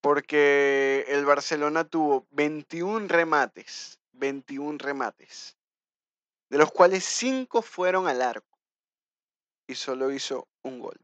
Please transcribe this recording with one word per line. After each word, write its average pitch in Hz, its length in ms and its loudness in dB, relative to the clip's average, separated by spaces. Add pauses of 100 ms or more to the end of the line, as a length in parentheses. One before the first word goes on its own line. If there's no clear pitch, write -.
Porque 143 1080 2
el 143 160 0
Barcelona 147 580 0
tuvo 151 480 0
veintiún 165 760 -4
remates, 160 920 -2 (140)
veintiún 139 680 -6
remates, - 760 -10 (960)
de 139 80 -2
los 151 140 6
cuales 185 320 6
cinco 254 580 -2
fueron 185 460 -2
al 127 160 -2
arco 117 340 -6 (1080)
y 131 80 -12
solo 131 360 -4
hizo 135 360 -6 (160)
un 131 160 -12
gol. - 240 -12